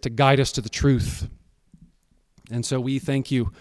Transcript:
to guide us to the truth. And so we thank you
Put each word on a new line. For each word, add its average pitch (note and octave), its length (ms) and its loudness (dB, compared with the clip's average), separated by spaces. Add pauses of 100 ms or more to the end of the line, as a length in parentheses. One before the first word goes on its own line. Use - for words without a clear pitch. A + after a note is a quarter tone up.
to B2 80 -4
guide C3+ 280 4
us C3+ 140 0
to - 80 -4
the A2+ 80 -4
truth. B2 600 0 (1200)
And A#2 160 -6
so C3 140 -2
we C3+ 180 -2
thank C3+ 320 -4
you A#2+ 200 0 (100)